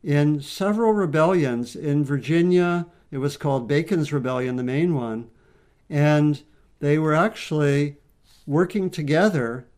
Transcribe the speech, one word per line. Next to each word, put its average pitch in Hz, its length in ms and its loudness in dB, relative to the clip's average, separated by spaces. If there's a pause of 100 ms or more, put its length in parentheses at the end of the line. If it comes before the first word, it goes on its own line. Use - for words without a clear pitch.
in 147 380 2
several 214 520 0
rebellions. 156 800 0
In 147 280 0
Virginia, 170 840 2 (240)
it 143 80 -10
was 143 200 -4
called 135 300 -2
Bacon's 151 460 0
Rebellion, 127 420 -2
the 127 80 -4
main 151 300 0
one, 117 360 -6 (600)
and 147 540 2 (380)
they 147 180 2
were 156 160 2
actually 147 800 0 (500)
working 180 440 0
together. 151 760 -2 (120)